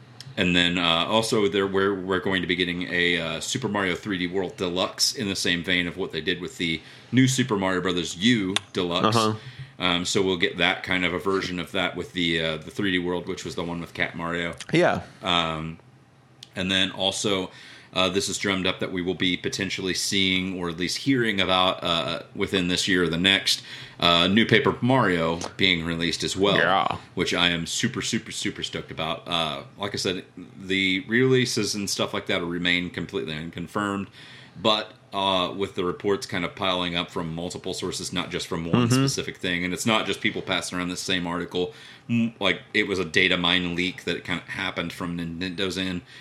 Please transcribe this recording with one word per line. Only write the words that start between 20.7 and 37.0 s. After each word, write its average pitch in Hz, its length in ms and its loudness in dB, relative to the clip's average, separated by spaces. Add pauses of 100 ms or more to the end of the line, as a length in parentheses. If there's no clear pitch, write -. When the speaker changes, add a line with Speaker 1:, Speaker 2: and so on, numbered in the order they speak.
Speaker 1:
least 87 200 -2
hearing 117 420 2
about, 92 440 2
uh, 82 380 0 (120)
within 92 320 0
this 87 220 0
year 90 160 4
or 85 40 2
the 80 100 -2
next, 95 440 2 (380)
uh, 85 260 6
new 101 180 6
Paper 104 360 6
Mario 90 580 2 (180)
being 90 280 4
released 85 400 -2
as 80 120 -2
well, 98 200 4
Speaker 2:
Yeah. 85 400 4 (180)
Speaker 1:
which 87 180 0
I 87 180 4
am 85 140 -2
super, - 380 -2
super, - 300 -4
super 87 320 -6
stoked - 260 -8
about. 80 380 -6
Uh, 78 340 -2 (160)
like 101 160 -6
I - 20 -4
said, 92 280 -2 (360)
the 95 460 2
re-releases 120 680 2
and 98 120 -4
stuff - 240 -2
like 101 140 -4
that 98 140 0
will 87 80 -4
remain 87 420 0
completely 85 440 -6
unconfirmed, 98 720 -4 (520)
but, 107 320 2 (200)
uh, 95 440 2
with 95 180 -2
the 95 100 -2
reports 95 420 0
kind 90 180 -2
of 85 100 -4
piling 90 400 0
up 87 160 -2